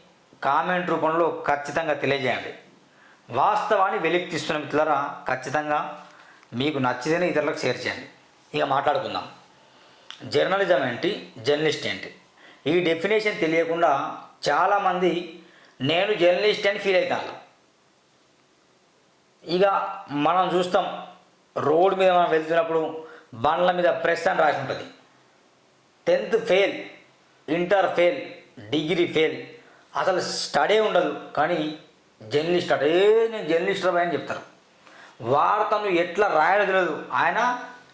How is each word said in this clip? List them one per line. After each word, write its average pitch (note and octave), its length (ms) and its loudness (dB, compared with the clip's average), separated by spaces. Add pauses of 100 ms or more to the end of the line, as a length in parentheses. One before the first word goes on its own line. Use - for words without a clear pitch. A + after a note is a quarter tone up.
(440)
కామెంట్ E3+ 460 0
రూపంలో D#3+ 580 0
ఖచ్చితంగా D3 460 -2
తెలియజేయండి. C3 600 -2 (760)
వాస్తవాన్ని G3 720 0
వెలికి F3 260 0
తీస్తున్న D#3 360 -4
మిత్రులారా, C#3+ 720 -2
ఖచ్చితంగా D3 760 -4 (460)
మీకు C#3 240 -2
నచ్చితేనే D#3 500 0
ఇతరులకు D3+ 320 -2
షేర్ B2 260 -4
చేయండి. - 200 -8 (520)
ఇక D3 60 0
మాట్లాడుకుందాం. C3+ 640 -2 (960)
జర్నలిజం E3 640 0
ఏంటి, F3 500 -6
జర్నలిస్ట్ D3 500 0
ఏంటి? F#2+ 280 -10 (520)
ఈ F3 160 2
డెఫినేషన్ G3 560 0
తెలియకుండా E3 840 0 (280)
చాలామంది F3+ 920 0 (380)
"నేను F3 320 0
జర్నలిస్ట్" F3+ 540 2
అని G3+ 120 0
ఫీల్ G3 180 2
అవుతాను. - 440 -2 (2000)
ఇక F3+ 200 2 (460)
మనం E3+ 440 2
చూస్తాం, - 520 0 (500)
రోడ్డు E3 380 4
మీద F#3 160 6
మనం F3 180 4
వెళ్తున్నప్పుడు D#3+ 800 0 (260)
బండ్ల E3 380 2
మీద F3 120 0
ప్రెస్ E3 440 0
అని F3 120 2
రాసి D3 180 4
ఉంటుంది. C3 260 -6 (1200)
టెన్త్ G#3 380 2
ఫెయిల్, F#3 440 0 (680)
ఇంటర్ F3+ 400 2
ఫెయిల్, F3 360 2 (380)
డిగ్రీ D#3 380 0
ఫెయిల్, - 400 -2 (480)
అసలు E3+ 260 0
స్టడీ D#3+ 580 0
ఉండదు, F3 580 0
కానీ D#3 420 -2 (420)
జర్నలిస్ట్ D#3 500 0
అట. C3 120 2
"ఏ, G#3 440 4
నేను A3 200 -6
జర్నలిస్ట్ F3+ 380 0
రా" F3 160 2
అని E3+ 120 0
చెప్తారు. - 280 -6 (800)
వార్తను G#3 640 0
ఎట్లా F3+ 420 0
రాయాలో F3 380 4
తెలియదు, F3 460 0
ఆయన F3 480 0 (340)